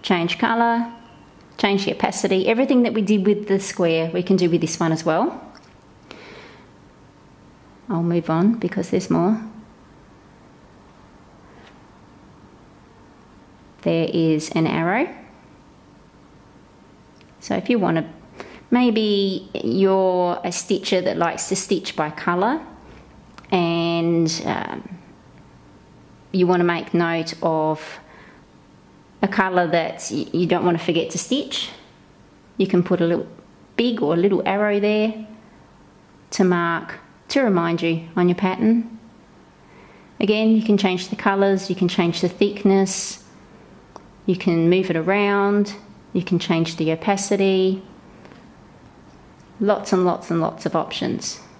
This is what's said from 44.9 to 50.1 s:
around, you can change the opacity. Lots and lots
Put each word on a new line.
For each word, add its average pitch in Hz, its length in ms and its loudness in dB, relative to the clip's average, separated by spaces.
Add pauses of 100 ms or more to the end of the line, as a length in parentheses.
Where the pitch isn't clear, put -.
around, 202 800 0 (380)
you 180 100 -2
can 175 160 0
change 165 380 -2
the 160 140 0
opacity. 190 920 0 (1800)
Lots 202 340 0
and 185 100 4
lots - 280 0